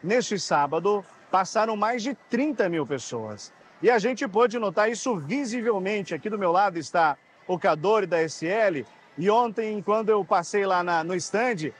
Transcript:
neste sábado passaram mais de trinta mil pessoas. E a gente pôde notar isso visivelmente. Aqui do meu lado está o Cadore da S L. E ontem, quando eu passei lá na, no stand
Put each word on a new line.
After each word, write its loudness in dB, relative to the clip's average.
neste 0
sábado 0
passaram 0
mais -2
de -4
trinta 0
mil -2
pessoas. -8
E 4
a 4
gente -2
pôde 2
notar 0
isso -2
visivelmente. -2
Aqui -6
do -6
meu 0
lado 2
está 0
o -2
Cadore 2
da 2
S -4
L. 0
E 0
ontem, 0
quando 0
eu 4
passei 0
lá 2
na, 0
no -4
stand -2